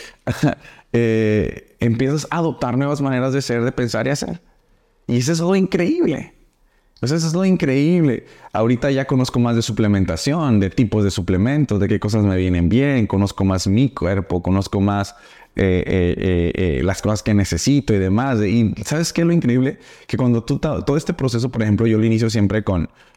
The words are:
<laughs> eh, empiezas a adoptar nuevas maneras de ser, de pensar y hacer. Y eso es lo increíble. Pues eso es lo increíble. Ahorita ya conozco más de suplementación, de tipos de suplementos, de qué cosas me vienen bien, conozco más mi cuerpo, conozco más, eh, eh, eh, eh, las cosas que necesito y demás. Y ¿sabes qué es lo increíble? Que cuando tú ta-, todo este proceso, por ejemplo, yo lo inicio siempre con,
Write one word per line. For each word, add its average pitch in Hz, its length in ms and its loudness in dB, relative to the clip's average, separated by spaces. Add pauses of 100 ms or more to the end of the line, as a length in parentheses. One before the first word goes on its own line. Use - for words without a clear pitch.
(240)
<laughs> - 680 -4
eh, 110 880 0
empiezas 131 500 0
a 156 60 -4
adoptar 131 420 -2
nuevas 139 220 -2
maneras 131 320 -2
de 139 100 -2
ser, 120 220 -2
de 123 80 -2
pensar 113 340 -4
y 131 40 -2
hacer. 147 300 -6 (640)
Y 120 100 0
eso 127 160 0
es 165 80 -2
lo 180 160 2
increíble. 190 800 -2 (640)
Pues 123 120 -2
eso 165 140 -2
es 156 60 -2
lo 180 120 0
increíble. 156 800 2 (260)
Ahorita 120 380 0
ya 135 160 -2
conozco 127 320 0
más 120 180 2
de 117 60 2
suplementación, 107 960 0
de 95 80 0
tipos 107 340 0
de 98 80 2
suplementos, 101 720 0
de 98 80 0
qué 101 100 0
cosas 104 260 0
me 95 120 2
vienen 90 320 2
bien, 127 380 2
conozco 98 380 0
más 95 220 0
mi 113 220 2
cuerpo, 90 540 -2
conozco 95 400 0
más, 101 320 -2 (420)
eh, 92 300 2
eh, 90 320 0
eh, 87 360 0
eh, 76 280 0
las 92 180 -2
cosas 107 220 -2
que 110 100 -2
necesito 104 640 0
y 101 40 2
demás. 107 440 0
Y 107 320 2 (100)
¿sabes 160 300 -4
qué 170 80 0
es 170 40 2
lo 170 60 2
increíble? 131 460 0 (280)
Que - 120 -4
cuando 120 260 0
tú 139 140 -2
ta-, 117 260 -4
todo 143 140 0
este 175 160 -4
proceso, 120 360 -2
por 113 120 -4
ejemplo, 107 240 2
yo 110 100 2
lo 110 80 2
inicio 113 240 2
siempre 104 360 0
con, 92 260 -2 (260)